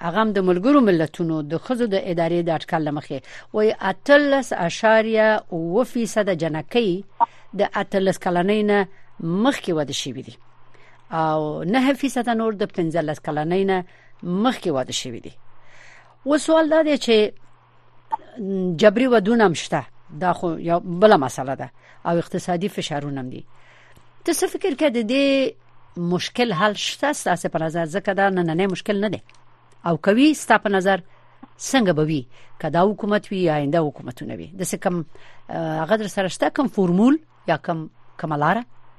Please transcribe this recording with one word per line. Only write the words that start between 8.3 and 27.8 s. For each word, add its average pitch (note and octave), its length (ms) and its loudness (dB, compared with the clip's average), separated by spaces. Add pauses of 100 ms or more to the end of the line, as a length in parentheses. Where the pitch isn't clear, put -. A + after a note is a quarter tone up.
نه G3+ 160 4 (340)
مخکې G3 500 0
واده D3+ 220 -2
شوي C3 300 -8
دي A#2+ 140 -16 (760)
او D#3 520 -2
نهه B3+ 280 2
فیصده A#3+ 420 -2
نور A3 180 0
د G3+ 120 -2
پنځلس D#3+ 600 -2
کلنۍ E3 380 0
نه F#3+ 200 0 (380)
مخکې F#3+ 440 -2
واده C3 260 -2
شوي A#2+ 280 -8
دي. - 120 -16 (920)
اوس D4 160 2
سوال D#4+ 280 4
دا D#4+ 120 4
دی D4+ 140 2
چې A3 360 2 (1400)
جبري G#3+ 300 4
ودونه A3+ 400 4
هم E3+ 80 4
شته، - 280 -4 (280)
دا F3 220 -2
خو E3+ 260 -2
یو E3 220 0
بله F#3+ 360 6
مسله C3+ 380 -2
ده C3 160 -10 (360)
او E3+ 120 0
اقتصادي F3 500 -4
فشارونه C#3+ 520 -6
هم B2+ 100 -10
دي. B2+ 140 -14 (800)
ته E4+ 80 0
څه F4+ 140 0
فکر F#4+ 220 -4
کوې D4 260 0
د A3+ 180 -2
دې C4+ 400 2 (440)
مشکل F3+ 560 -2
حل G3+ 200 2
شته - 400 -4
ستاسې F3+ 360 -2
په E3 100 -4
نظر؟ D#3+ 280 -2